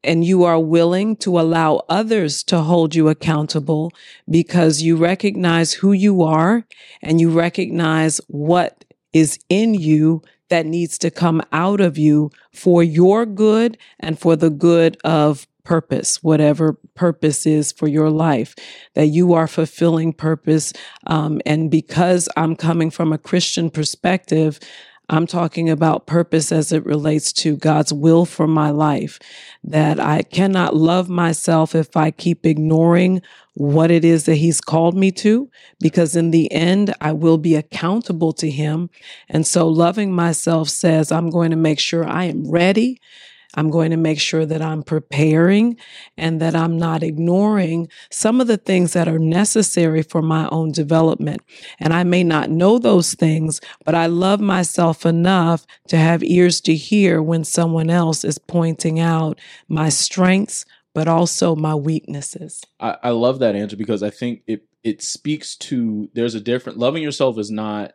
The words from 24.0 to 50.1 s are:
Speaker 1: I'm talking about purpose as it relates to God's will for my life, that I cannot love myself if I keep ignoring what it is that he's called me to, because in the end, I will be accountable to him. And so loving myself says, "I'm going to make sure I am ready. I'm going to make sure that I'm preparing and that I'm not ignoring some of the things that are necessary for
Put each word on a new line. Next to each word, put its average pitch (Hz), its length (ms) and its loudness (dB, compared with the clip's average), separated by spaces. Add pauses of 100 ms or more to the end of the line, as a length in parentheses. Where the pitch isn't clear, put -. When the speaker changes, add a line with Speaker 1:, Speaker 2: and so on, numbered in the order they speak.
Speaker 1:
I'm 160 140 2
talking 165 460 -4
about 156 340 0
purpose 165 460 -2
as 156 200 -2
it 156 140 -2
relates 151 480 -2
to 151 240 -2
God's 151 340 0
will 165 340 4
for 170 200 -4
my 156 240 0
life, 147 480 -2 (460)
that 151 360 0
I 151 220 0
cannot 185 540 0
love 180 340 2
myself 165 640 0
if 160 240 -2
I 156 140 2
keep - 340 -4
ignoring 165 800 2 (320)
what 156 340 2
it 165 160 2
is 165 200 4
that 165 100 2
he's 160 260 0
called 165 340 0
me 190 180 2
to, 233 360 0 (300)
because 165 360 0
in 165 140 2
the 165 220 2
end, 190 500 0
I 151 120 -2
will 165 260 2
be 160 160 2
accountable 165 800 -4
to 156 180 -6
him. 151 400 -4 (360)
And 160 200 -2
so 165 200 2
loving 180 440 0
myself 170 580 -2
says, 160 420 0
"I'm 165 200 -2
going 170 180 0
to 160 80 0
make 156 220 0
sure 170 280 -2
I 180 180 -4
am 160 220 -6
ready. 196 540 0 (540)
I'm 156 160 0
going 160 180 0
to 165 80 0
make 156 220 0
sure 160 260 -2
that 156 160 -6
I'm 156 220 -6
preparing 160 920 2 (400)
and 160 240 -4
that - 160 -2
I'm 165 220 0
not 165 240 -2
ignoring 170 840 -2 (240)
some 233 280 0
of 247 60 0
the 226 120 0
things 180 360 0
that 170 140 0
are 165 100 -2
necessary 165 840 0
for 160 180 -4